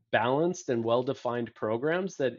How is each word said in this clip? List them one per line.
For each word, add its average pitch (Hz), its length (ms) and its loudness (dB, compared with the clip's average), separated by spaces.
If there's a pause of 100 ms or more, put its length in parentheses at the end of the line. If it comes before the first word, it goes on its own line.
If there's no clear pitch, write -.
(100)
balanced 139 600 2
and 117 120 2
well-defined 120 720 0
programs 151 640 -2
that 123 220 -2